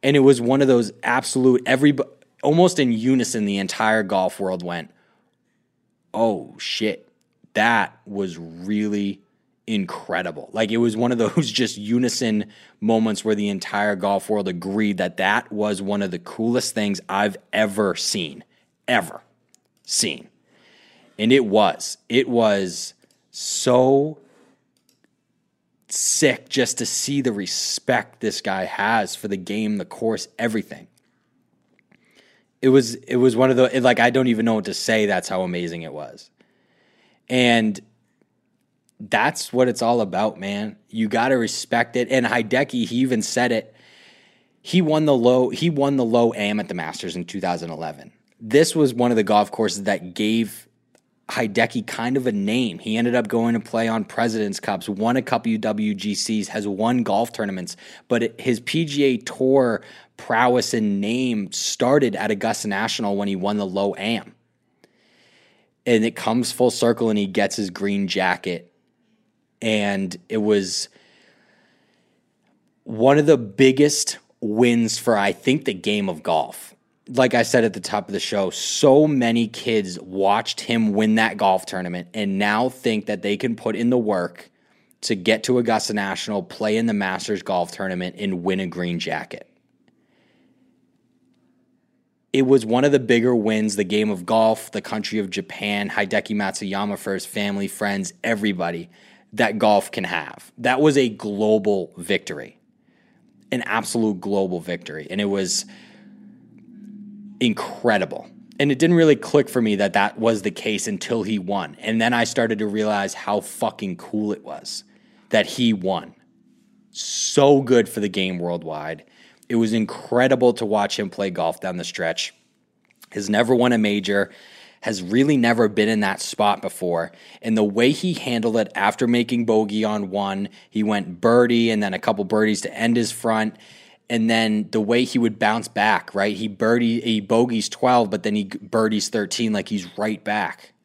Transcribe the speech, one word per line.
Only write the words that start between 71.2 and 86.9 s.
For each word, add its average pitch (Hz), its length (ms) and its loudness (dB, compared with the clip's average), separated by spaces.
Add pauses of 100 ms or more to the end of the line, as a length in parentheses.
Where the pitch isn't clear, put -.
one 120 340 4
of 147 80 4
the 147 120 8
biggest 131 800 4 (240)
wins 117 560 2
for, 113 200 2
I 101 140 2
think, - 340 0
the 110 80 -2
game 101 360 -2
of 80 140 -8
golf. - 520 -4 (340)
Like 127 240 2
I 120 100 4
said 117 200 4
at 104 100 0
the 104 60 -8
top 101 280 -4
of 101 60 -8
the 95 60 -2
show, 95 320 -2
so 151 560 4
many 117 400 2
kids 104 520 -4
watched 98 640 -2
him 113 320 0
win 110 220 2
that 113 220 2
golf 95 280 2
tournament 90 480 -8
and 101 240 -2
now 107 320 0
think 110 380 -4
that 104 140 -6
they 101 140 -2
can 117 200 -4
put 107 200 -4
in 120 140 0
the 127 80 2
work 98 520 -2 (520)
to - 140 -2
get 110 280 0
to 127 140 2
Augusta 113 360 0
National, 98 500 -4
play 107 340 -2
in 113 80 0
the 113 80 0